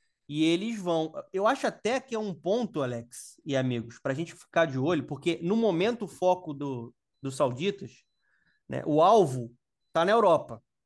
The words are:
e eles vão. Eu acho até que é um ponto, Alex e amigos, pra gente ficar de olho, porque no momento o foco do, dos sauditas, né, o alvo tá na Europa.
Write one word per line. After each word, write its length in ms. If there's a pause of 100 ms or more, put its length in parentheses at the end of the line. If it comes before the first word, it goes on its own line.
(280)
e 160
eles 340
vão. 340 (200)
Eu 140
acho 200
até 320
que 160
é 40
um 140
ponto, 500
Alex 520 (100)
e 120
amigos, 420
pra 160
gente 180
ficar 340
de 120
olho, 260
porque 380
no 140
momento 480
o 40
foco 460
do, 400 (260)
dos 160
sauditas, 680 (640)
né, 180
o 160
alvo 500 (400)
tá 120
na 80
Europa. 500 (240)